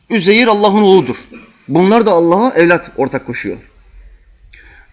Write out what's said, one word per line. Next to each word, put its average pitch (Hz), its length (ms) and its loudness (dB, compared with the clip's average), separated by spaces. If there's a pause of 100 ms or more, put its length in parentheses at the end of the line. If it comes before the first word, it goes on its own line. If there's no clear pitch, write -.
(100)
Üzeyr 220 360 2
Allah'ın 208 360 2
oğludur." 190 340 2 (520)
Bunlar 196 380 0
da 208 60 0
Allah'a 175 380 0
evlat 170 460 0
ortak - 300 -6
koşuyor. 101 320 -10 (1300)